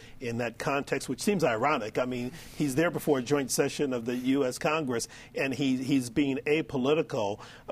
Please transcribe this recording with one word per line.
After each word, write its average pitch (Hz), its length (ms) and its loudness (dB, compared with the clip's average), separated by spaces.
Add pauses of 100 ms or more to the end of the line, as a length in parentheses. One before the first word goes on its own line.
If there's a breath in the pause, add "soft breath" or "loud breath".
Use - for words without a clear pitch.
(220 loud breath)
in 117 160 -4
that 117 200 -4
context, 139 520 -2
which 127 120 -4
seems 208 220 2
ironic. 120 540 2
I 131 80 2
mean, 123 260 -4 (260 loud breath)
he's 143 180 0
there 165 140 4
before 151 300 2
a - 20 0
joint 135 300 0
session 143 420 0
of 117 120 -4
the 123 100 0
U 131 300 2
S 127 120 -2
Congress, 151 520 0 (260 loud breath)
and 139 180 0
he, 131 240 2
he's 131 320 0
being 139 280 2 (100)
apolitical. 143 920 0 (320 loud breath)